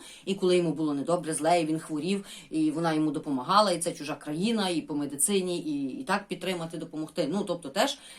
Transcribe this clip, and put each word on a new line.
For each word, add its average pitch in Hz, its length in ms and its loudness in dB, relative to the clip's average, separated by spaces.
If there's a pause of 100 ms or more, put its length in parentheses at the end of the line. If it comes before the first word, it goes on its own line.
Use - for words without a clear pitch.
(240)
і 196 100 0
коли 180 220 4
йому 170 160 4
було 147 220 0
недобре, 156 400 0
зле, 160 280 4
і 151 40 0
він 156 120 0
хворів, 170 460 -2 (260)
і 156 200 2
вона 160 220 0
йому 156 180 2
допомагала, 156 640 2
і 170 60 0
це 170 140 -2
чужа 147 220 -8
країна, 190 540 0
і 170 120 0
по 151 140 -6
медицині, 175 640 0
і, 143 420 -4
і - 40 -10
так - 240 -2
підтримати, 170 500 -4
допомогти. 156 540 -4
Ну, 196 120 0
тобто 170 240 -4
теж, 240 300 0 (200)